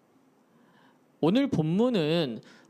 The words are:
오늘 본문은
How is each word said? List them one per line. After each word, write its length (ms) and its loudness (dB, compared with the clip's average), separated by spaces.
오늘 280 2
본문은 920 0